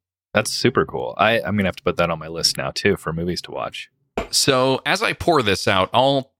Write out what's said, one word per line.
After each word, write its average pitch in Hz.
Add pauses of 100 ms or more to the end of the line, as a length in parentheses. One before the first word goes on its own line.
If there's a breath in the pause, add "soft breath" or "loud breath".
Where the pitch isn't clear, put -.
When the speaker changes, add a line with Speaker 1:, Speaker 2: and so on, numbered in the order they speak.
(320)
Speaker 1:
That's -
super -
cool. 62
I, 110
I'm 95
gonna 98
have 87
to -
put 85
that 85
on 82
my 78
list 82
now, 67
too, 95
for -
movies 85
to -
watch. - (400)
Speaker 2:
So, 131
as 180
I 202
pour 151
this 101
out, 95
I'll 135